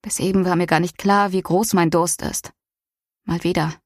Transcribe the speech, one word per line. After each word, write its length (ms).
Bis 180
eben 260
war 100
mir 120
gar 120
nicht 180
klar, 340
wie 100
groß 320
mein 180
Durst 300
ist. 300
Mal 180
wieder. 300